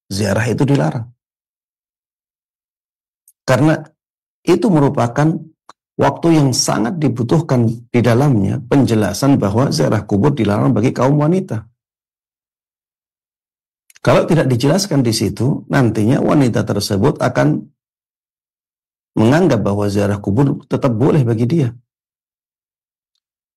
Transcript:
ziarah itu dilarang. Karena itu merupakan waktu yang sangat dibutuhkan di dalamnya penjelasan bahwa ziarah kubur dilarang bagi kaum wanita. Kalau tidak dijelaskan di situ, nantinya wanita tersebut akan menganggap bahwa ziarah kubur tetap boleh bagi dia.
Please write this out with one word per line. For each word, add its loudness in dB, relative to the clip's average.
ziarah -4
itu -2
dilarang. -2
Karena 0
itu 2
merupakan 0
waktu -2
yang 2
sangat -2
dibutuhkan 0
di 2
dalamnya 2
penjelasan 2
bahwa 0
ziarah -2
kubur 2
dilarang 0
bagi 0
kaum 2
wanita. -2
Kalau 2
tidak 0
dijelaskan 0
di 0
situ, -4
nantinya 0
wanita 0
tersebut -2
akan -2
menganggap 2
bahwa -2
ziarah 0
kubur -2
tetap -2
boleh 2
bagi 0
dia. 0